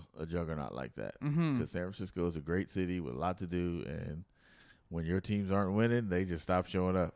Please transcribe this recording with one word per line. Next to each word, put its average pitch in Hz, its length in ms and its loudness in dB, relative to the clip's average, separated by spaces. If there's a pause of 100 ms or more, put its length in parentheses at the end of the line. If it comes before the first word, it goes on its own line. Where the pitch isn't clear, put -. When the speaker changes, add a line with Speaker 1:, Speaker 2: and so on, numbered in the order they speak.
(200)
Speaker 1:
a 80 80 -4
juggernaut 78 480 -2
like 62 180 -6
that. 52 280 -8
Speaker 2:
Mm-hmm. 147 380 2
Speaker 1:
'Cause 80 120 -2
San 87 100 -2
Francisco 90 460 -2
is 82 100 0
a 78 40 -4
great 85 280 0
city 90 300 0
with 67 160 -4
a - 20 -6
lot 90 220 -2
to 92 80 -4
do, 87 400 0
and 82 380 -6 (640)
when 82 180 -2
your 90 140 2
teams 101 280 -2
aren't 98 240 2
winning, 117 360 4
they 90 140 4
just 87 200 -2
stop 92 240 2
showing 92 280 2
up. 87 200 2